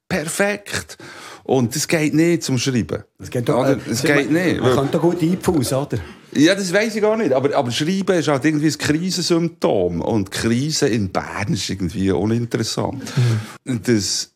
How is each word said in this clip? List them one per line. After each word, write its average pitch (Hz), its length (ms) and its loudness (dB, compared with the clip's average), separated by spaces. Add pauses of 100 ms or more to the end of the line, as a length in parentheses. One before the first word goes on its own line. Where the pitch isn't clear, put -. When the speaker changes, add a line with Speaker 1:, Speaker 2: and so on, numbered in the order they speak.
Speaker 1:
perfekt. 196 880 -4 (460)
Und 123 320 2
es 151 120 -2
geht 156 260 0
nicht 165 300 2
zum 135 160 0
Schreiben. 104 440 -2 (160)
Speaker 2:
Es 95 100 -16
geht 123 200 -4
doch, 120 120 2
Speaker 1:
Oder? 135 120 2
Speaker 2:
äh, 120 40 0 (120)
Speaker 1:
Es 117 140 -2
Speaker 2:
man, 160 140 2
Speaker 1:
geht 139 140 0
nicht, 165 280 2
Speaker 2:
man 117 100 2
Speaker 1:
weil 127 60 4
Speaker 2:
könnte 139 180 0
doch 165 80 0
gut 170 200 2
einpfusen, 160 560 0
oder? 139 200 -4 (360)
Speaker 1:
Ja, 156 200 6
das 190 180 -2
weiss 208 220 2
ich 214 80 -4
gar 214 160 4
nicht. 185 160 0
Aber, 139 220 2
aber 127 160 0
Schreiben 185 480 0
ist 143 80 -2
halt 143 180 2
irgendwie 156 220 2
ein - 100 0
Krisensymptom. 160 1200 0
Und - 280 0
Krise 139 580 0
in 104 240 0
Bern 82 420 -4
ist 98 180 -4
irgendwie 95 400 -2
uninteressant. 113 880 -2 (160)
Speaker 3:
Mhm. 117 540 0
Speaker 1:
Und 113 160 -4
das 107 480 0